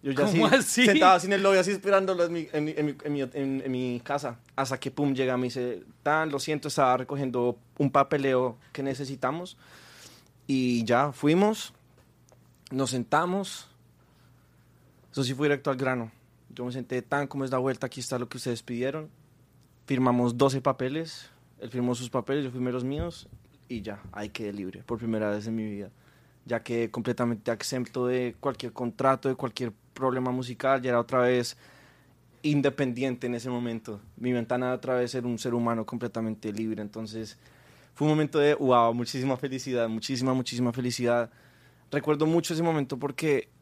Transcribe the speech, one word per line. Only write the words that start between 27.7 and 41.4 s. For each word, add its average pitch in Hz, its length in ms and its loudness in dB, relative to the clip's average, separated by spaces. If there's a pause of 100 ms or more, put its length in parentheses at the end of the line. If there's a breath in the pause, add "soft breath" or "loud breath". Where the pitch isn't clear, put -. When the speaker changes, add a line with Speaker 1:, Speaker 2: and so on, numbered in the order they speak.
Speaker 1:
de 123 340 -2
cualquier 123 320 -6
contrato, 131 560 0
de 127 60 0
cualquier 120 380 -6 (220)
problema 127 360 0
musical, 127 500 0
ya 123 100 -2
era 120 100 4
otra 127 200 2
vez 123 360 2 (840 soft breath)
independiente 135 840 0
en 123 80 -2
ese 120 160 -6
momento. 117 500 -6 (160)
Mi 123 160 -2
ventana 123 400 0
otra 127 220 -4
vez 123 200 0
era 123 120 -4
un 120 120 -2
ser 123 140 -4
humano 117 320 0
completamente 110 680 -6
libre, 110 280 -4
entonces 107 560 -10 (580 soft breath)
fue 151 120 0
un 151 60 4
momento 151 260 2
de, 147 160 6
wow, 120 400 6
muchísima 127 420 -2
felicidad, 127 540 -2
muchísima, 127 420 -2
muchísima 123 400 0
felicidad. 120 580 0 (600 soft breath)